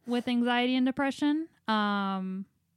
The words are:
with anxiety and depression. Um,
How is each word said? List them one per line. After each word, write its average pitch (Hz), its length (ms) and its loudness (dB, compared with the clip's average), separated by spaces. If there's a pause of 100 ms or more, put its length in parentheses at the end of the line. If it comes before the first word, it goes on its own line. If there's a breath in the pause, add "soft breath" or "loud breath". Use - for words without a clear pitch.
with 240 220 -2
anxiety 247 480 2
and 254 80 4
depression. 294 600 0 (200)
Um, 196 800 -2 (320)